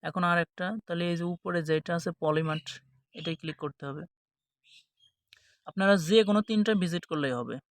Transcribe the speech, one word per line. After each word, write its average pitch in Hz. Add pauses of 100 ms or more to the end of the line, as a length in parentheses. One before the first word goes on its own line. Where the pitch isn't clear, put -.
এখন 165
আর 175
একটা, 180 (140)
তাহলে 170
এই 170
যে 170
উপরে 175
যেটা 156
আছে 170 (100)
পলিমার্ট, 156 (480)
এটাই 160
ক্লিক 160
করতে 147
হবে। 143 (1600)
আপনারা 196 (100)
যে 185
কোনো 208
তিনটা 214
ভিজিট 175
করলেই 143
হবে। 120 (180)